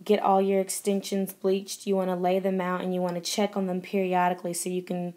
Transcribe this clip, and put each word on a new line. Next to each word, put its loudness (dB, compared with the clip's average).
get 4
all 6
your 4
extensions -2
bleached, -2
you 2
wanna 0
lay 2
them 0
out 0
and -2
you 0
wanna -2
check -2
on 0
them -2
periodically 0
so -6
you -2
can -6